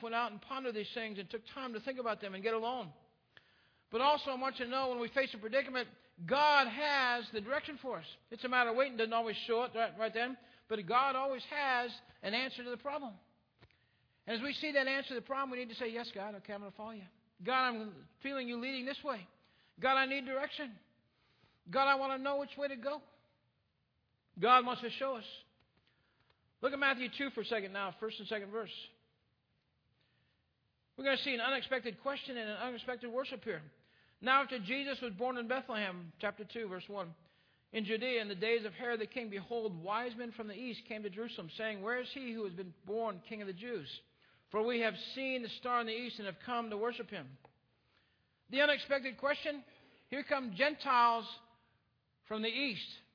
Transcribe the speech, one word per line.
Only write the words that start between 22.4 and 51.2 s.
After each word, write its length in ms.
way 120
to 80
go." 260
God 240
wants 200
to 80
show 240
us. 100
Look 100
at 60
Matthew 320
two 220
for 100
a 40
second 280
now, 260
first 200
and 80
second 240
verse. 200
We're 100
gonna 120
see 160
an 80
unexpected 640
question 340
and 100
an 100
unexpected 540
worship 320
here. 200
Now 220
after 160
Jesus 420
was 120
born 260
in 80
Bethlehem, 720
chapter 260
two, 220
verse 200
one, 280
in 120
Judea, 360
in 60
the 80
days 300
of 100
Herod 240
the 80
king, 240
behold, 500
wise 340
men 160
from 160
the 80
east 300
came 160
to 80
Jerusalem, 480
saying, 240
"Where 180
is 120
he 200
who 120
has 100
been 200
born 420
King 140
of 60
the 60
Jews? 360
For 100
we 200
have 180
seen 280
the 60
star 300
in 80
the 60
east 260
and 60
have 160
come 280
to 80
worship 320
him." 160
The 120
unexpected 560
question, 460
here 140
come 320
Gentiles 680